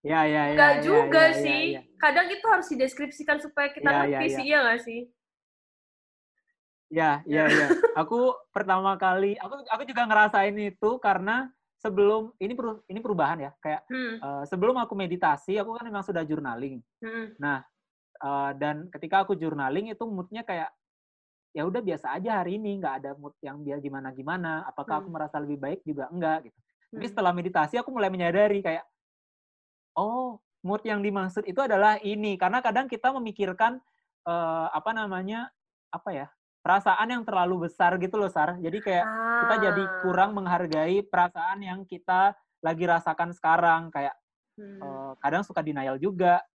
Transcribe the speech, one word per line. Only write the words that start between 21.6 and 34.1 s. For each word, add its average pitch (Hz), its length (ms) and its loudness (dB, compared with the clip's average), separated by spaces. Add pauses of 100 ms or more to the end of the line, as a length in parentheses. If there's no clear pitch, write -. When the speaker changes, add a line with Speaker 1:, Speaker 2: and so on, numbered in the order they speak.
Speaker 1:
udah 185 160 -2
biasa 190 340 -4
aja 190 300 -2
hari 180 160 -4
ini, 202 200 -4
nggak 156 220 -4
ada 139 140 -10
mood 143 240 -18
yang 147 240 -12
dia 143 160 -6
gimana-gimana, 143 880 -6
apakah 151 320 -4
aku 190 100 -8
Speaker 2:
Hmm. 170 60 -10
Speaker 1:
merasa 151 240 -6
lebih 147 200 -6
baik 139 260 -6
juga 139 260 -8
enggak 160 400 -2
gitu. - 80 -20 (320)
Tapi 220 160 -10
Speaker 2:
Hmm. 202 60 -10
Speaker 1:
setelah 185 200 2
meditasi 175 440 0
aku 240 140 -4
mulai 214 200 0
menyadari 185 500 4
kayak, 170 220 -4 (1120)
oh, 233 420 -2 (240)
mood 208 220 -2
yang 214 180 -2
dimaksud 196 460 -2
itu 185 120 -4
adalah 214 400 4
ini. 208 360 -4
Karena 185 260 0
kadang 240 260 0
kita 247 240 -2
memikirkan, 226 680 -2 (480)